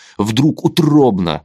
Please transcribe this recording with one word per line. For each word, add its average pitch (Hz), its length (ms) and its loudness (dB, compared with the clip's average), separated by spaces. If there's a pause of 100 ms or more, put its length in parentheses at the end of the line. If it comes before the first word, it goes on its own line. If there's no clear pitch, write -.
(180)
вдруг 113 460 -2
утробно 127 800 0